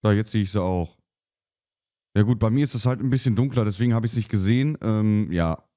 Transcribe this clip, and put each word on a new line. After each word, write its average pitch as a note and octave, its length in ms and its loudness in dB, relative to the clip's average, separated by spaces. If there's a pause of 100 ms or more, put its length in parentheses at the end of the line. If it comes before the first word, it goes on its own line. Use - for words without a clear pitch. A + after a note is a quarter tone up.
Da, G#2+ 100 2
jetzt A2 180 0
sehe G#2+ 120 0
ich F#2+ 100 -4
sie G2+ 100 -2
auch. F2+ 360 -4 (1160)
Ja G#2 80 4
gut, A2 160 2
bei A2 120 0
mir C#3 140 2
ist - 100 -6
es A2+ 100 -6
halt B2+ 160 0
ein B2 100 -2
bisschen B2 260 0
dunkler, B2 280 0
deswegen A2 300 0
hab A2+ 100 0
ich's A#2 120 -4
nicht A2 120 -4
gesehen. A#2+ 540 0
Ähm, G#2+ 500 0
ja. E2 440 -2